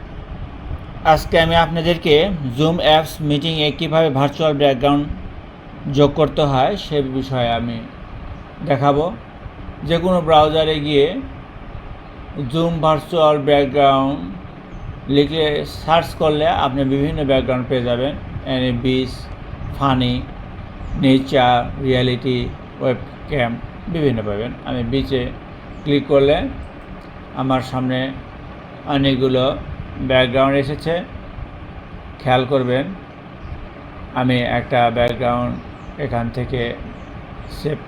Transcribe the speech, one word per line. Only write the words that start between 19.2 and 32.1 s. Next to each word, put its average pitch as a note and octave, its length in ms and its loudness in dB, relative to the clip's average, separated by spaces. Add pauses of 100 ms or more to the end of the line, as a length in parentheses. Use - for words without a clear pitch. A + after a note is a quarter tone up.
ফানি, B2+ 380 2 (880)
নেচার, C3 560 6 (280)
রিয়ালিটি, B2+ 520 2 (420)
ওয়েবক্যাম, B2+ 720 -2 (420)
বিভিন্ন C#3+ 240 2 (100)
পাবেন। G#2 220 -4 (180)
আমি B2+ 140 -4 (100)
বিচে C3 300 0 (600)
ক্লিক C#3+ 300 2
করলে C#3+ 260 6 (1040)
আমার C3 280 2
সামনে B2+ 280 -2 (960)
অনেকগুলো C3 500 2 (680)
ব্যাকগ্রাউন্ড C3 520 4
এসেছে, D3+ 320 -2 (1300)